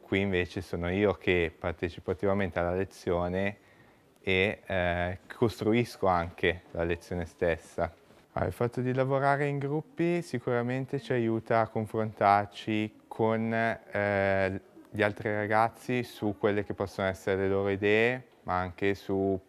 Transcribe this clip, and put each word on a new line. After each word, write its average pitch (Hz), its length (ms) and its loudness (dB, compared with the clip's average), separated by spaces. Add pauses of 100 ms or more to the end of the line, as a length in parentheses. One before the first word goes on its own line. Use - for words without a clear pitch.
qui 98 200 0
invece 92 400 -2
sono 87 280 -6
io 98 260 2
che 87 420 0
partecipo 87 540 -6
attivamente 98 480 -2
alla 87 140 0
lezione 92 840 -2 (640)
e, 95 440 0
eh, 87 540 -2 (160)
costruisco 110 720 0
anche 87 640 0
la 85 120 -4
lezione 87 420 -4
stessa. 82 680 -4 (400)
Ah, - 120 -2
il 92 80 -4
fatto 120 280 -2
di 123 120 -2
lavorare 139 540 2
in 143 100 -2
gruppi 160 640 -2
sicuramente 127 800 -2
ci - 120 -6
aiuta 113 500 2
a 110 60 2
confrontarci 107 1400 0
con, 113 460 0
eh, 98 1080 0 (280)
gli 104 120 -2
altri 104 320 0
ragazzi 110 720 0
su - 340 -4
quelle 104 260 2
che 101 100 -8
possono 98 340 -4
essere 95 340 -2
le 95 80 0
loro 98 200 0
idee, 107 540 2 (200)
ma 90 160 -2
anche 92 360 -2
su 95 540 -2